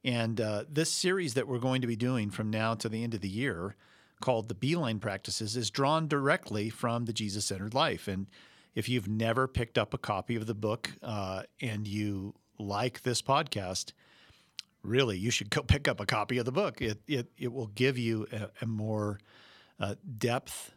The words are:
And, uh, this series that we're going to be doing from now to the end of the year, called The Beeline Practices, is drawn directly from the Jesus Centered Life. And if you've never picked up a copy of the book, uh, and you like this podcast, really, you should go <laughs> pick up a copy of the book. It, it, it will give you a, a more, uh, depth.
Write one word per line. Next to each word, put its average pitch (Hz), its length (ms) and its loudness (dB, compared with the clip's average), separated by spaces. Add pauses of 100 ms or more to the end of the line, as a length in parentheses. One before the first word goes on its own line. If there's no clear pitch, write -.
And, 117 380 2
uh, 107 260 0
this 156 220 0
series 180 460 0
that 131 120 2
we're 123 120 -2
going 131 220 2
to 123 60 0
be 117 80 0
doing 113 360 0
from 110 180 -2
now 110 240 2
to 110 160 -2
the 110 140 -2
end 117 100 -2
of 95 80 -4
the 98 80 -2
year, 101 460 -2 (440)
called 113 300 0
The 98 60 -4
Beeline 127 420 0
Practices, 104 580 -4
is 113 140 0
drawn 151 380 4
directly 135 640 2
from 120 340 0
the 110 80 -2
Jesus 104 320 -2
Centered 101 300 -4
Life. 135 320 2
And 98 180 -2 (480)
if 113 160 0
you've 117 180 2
never 113 400 4
picked 120 300 0
up 107 160 2
a 120 60 -4
copy 110 360 0
of 107 120 -2
the 113 80 -2
book, 104 340 0 (140)
uh, 98 400 -4 (180)
and 107 260 -2
you 101 460 -2 (240)
like 104 460 -2
this 123 180 0
podcast, 113 720 0 (920)
really, 113 340 2
you 110 140 0
should 101 180 0
go 147 120 2
<laughs> 120 60 -8
pick 143 200 4
up 123 120 2
a 101 60 -4
copy 113 320 0
of 120 80 0
the 127 60 0
book. 156 300 0
It, 107 260 -2
it, 131 200 -2 (100)
it 123 140 -4
will 120 160 -6
give 127 300 2
you 113 340 0
a, 104 180 -4 (120)
a 117 40 -4
more, 107 540 -2 (600)
uh, 98 160 -2 (220)
depth. - 600 -2